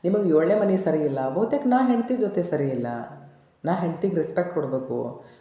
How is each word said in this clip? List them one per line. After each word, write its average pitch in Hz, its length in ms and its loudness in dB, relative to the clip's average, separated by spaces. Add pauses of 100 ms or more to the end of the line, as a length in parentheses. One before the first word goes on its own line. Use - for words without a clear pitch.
ನಿಮಗೆ 202 240 2
ಏಳನೇ 165 320 4
ಮನೆ 196 160 2
ಸರಿ 156 220 0
ಇಲ್ಲ, 135 300 0
ಬಹುತೇಕ 226 380 0
ನಾ 254 200 4
ಹೆಂಡತಿ 240 300 2
ಜೊತೆ 202 260 0
ಸರಿ 147 260 0
ಇಲ್ಲ, 120 180 -2 (760)
ನಾ 170 80 0
ಹೆಂಡತಿಗೆ 175 440 -2
ರೆಸ್ಪೆಕ್ಟ್ 170 380 -2
ಕೊಡ್ಬೇಕು, 131 720 -4 (160)